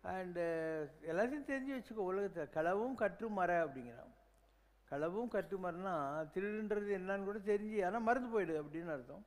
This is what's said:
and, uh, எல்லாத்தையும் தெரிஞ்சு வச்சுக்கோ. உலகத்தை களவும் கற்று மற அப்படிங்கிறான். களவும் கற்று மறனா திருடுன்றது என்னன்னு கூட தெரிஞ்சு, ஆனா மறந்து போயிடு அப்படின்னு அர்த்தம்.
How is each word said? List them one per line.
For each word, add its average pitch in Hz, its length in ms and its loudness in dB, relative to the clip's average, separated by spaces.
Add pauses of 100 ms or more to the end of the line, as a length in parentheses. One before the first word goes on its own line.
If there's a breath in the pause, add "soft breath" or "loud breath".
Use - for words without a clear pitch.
and, 180 340 -4
uh, 160 480 0 (200)
எல்லாத்தையும் 247 440 0
தெரிஞ்சு 269 300 -2
வச்சுக்கோ. - 120 -14
உலகத்தை 185 520 0
களவும் 196 500 2
கற்று 220 360 0
மற 175 380 4
அப்படிங்கிறான். 123 480 -12 (760 soft breath)
களவும் 175 380 0
கற்று 190 300 0
மறனா 165 760 -2
திருடுன்றது 208 600 0
என்னன்னு 196 300 -2
கூட 202 140 -2
தெரிஞ்சு, 208 480 2
ஆனா 208 120 2
மறந்து 240 300 4
போயிடு 165 340 2
அப்படின்னு 160 300 -6
அர்த்தம். 139 340 -8